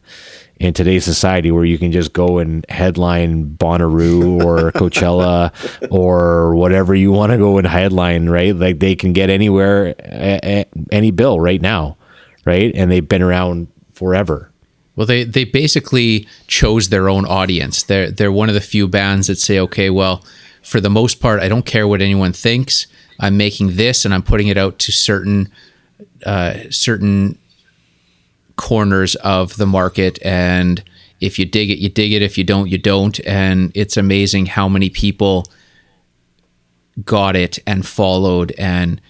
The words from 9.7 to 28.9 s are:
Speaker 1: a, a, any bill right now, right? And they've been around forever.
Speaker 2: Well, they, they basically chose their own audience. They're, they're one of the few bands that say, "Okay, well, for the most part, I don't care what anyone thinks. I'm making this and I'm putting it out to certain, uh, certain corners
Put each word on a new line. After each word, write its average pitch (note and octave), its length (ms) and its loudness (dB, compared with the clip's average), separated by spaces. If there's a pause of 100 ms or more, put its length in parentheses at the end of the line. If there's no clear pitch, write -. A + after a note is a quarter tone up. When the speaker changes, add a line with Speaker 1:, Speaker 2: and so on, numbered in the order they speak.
Speaker 1:
a, G2 440 -4
a, G2+ 240 -2 (240)
any G#2+ 200 2
bill G2+ 300 2
right F2 200 2
now, E2+ 380 -2 (480)
right? F#2 280 2
And F2+ 160 2
they've F2+ 160 2
been F#2+ 140 0
around F2+ 460 0 (260)
forever. F2+ 580 -2 (440)
Speaker 2:
Well, G#2+ 120 -2
they, A#2+ 180 0
they A#2+ 200 -2
basically A#2+ 840 0 (200)
chose A2 420 0
their G2 220 2
own G2 160 2
audience. F2+ 560 -2
They're, G2 280 0
they're G2+ 220 0
one G#2+ 160 2
of G#2 60 0
the G2+ 80 0
few G2+ 260 -2
bands G2 380 0
that F#2+ 100 -2
say, G2+ 220 0
"Okay, F#2+ 320 -2
well, F#2 340 0 (380)
for - 180 -2
the G2 80 0
most A2 320 0
part, G#2+ 220 0
I F#2+ 60 -2
don't A#2+ 180 0
care G#2+ 200 -2
what G2+ 140 0
anyone G2 320 0
thinks. B2 540 -2 (340)
I'm G2+ 160 0
making G2+ 400 0
this A#2 300 0
and G2 80 0
I'm F#2 80 -2
putting G#2 260 2
it G2 80 0
out G2 240 -2
to - 120 -4
certain, G2+ 580 0 (720)
uh, F#2 300 -2 (160)
certain G2+ 640 0 (1200)
corners G2 600 0